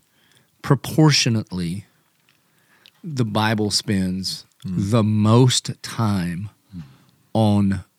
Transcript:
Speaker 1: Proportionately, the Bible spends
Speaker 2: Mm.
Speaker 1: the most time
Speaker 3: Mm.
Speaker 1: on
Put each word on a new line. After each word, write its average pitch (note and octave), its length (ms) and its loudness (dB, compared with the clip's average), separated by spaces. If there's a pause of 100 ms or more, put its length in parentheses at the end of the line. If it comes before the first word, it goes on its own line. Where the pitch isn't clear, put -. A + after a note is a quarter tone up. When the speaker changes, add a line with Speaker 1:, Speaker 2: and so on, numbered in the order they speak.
(600)
Speaker 1:
Proportionately, A2 1200 0 (1160)
the C#3 240 -4
Bible G#2+ 460 0
spends F#2 720 -4 (220)
Speaker 2:
Mm. G2 260 -4
Speaker 1:
the A#2 120 4
most G#2+ 680 4 (120)
time G2 680 -4 (240)
Speaker 3:
Mm. E2+ 100 -14 (500)
Speaker 1:
on G2+ 500 0 (160)